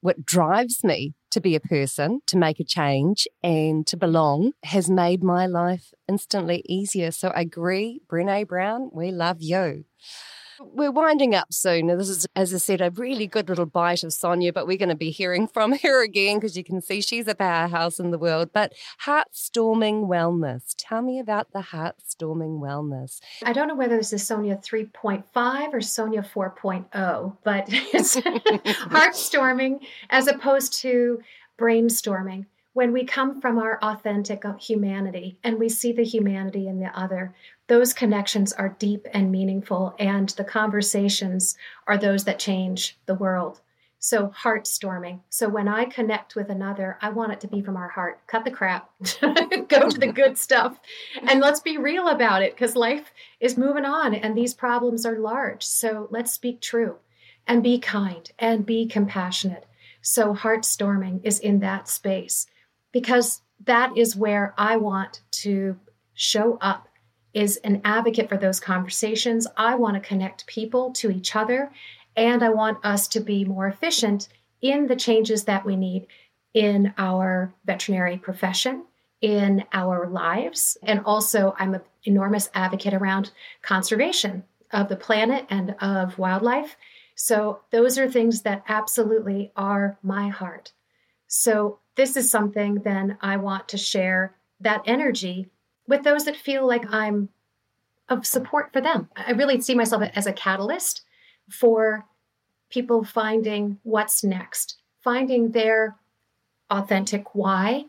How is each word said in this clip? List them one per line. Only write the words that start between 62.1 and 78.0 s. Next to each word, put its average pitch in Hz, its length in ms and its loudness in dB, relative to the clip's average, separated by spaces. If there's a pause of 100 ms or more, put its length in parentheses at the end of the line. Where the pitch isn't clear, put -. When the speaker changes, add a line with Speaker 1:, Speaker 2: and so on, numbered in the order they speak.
Speaker 2:
because 240 480 2 (240)
that 247 320 2
is 220 180 4
where 202 420 0
I 214 200 2
want 190 440 -2 (100)
to 196 460 -2 (360)
show 226 480 2
up, 190 260 -2 (460)
is 208 240 2
an 202 260 0
advocate 220 460 2
for 196 80 -2
those 190 220 0
conversations. 220 880 -2 (100)
I 233 180 2
want 214 200 2
to 196 120 -2
connect 190 400 -4
people 247 460 -2
to 220 180 -2
each 185 240 -4
other, 247 360 0 (440)
and 233 260 4
I 233 80 4
want 214 340 2
us 202 260 0
to 226 100 0
be 208 260 0
more 190 220 -2
efficient 208 600 0 (340)
in 277 260 2
the 247 80 2
changes 220 480 2
that 196 220 0
we 196 100 0
need 185 320 -2 (460)
in 202 440 4
our 185 560 0 (120)
veterinary 185 520 -2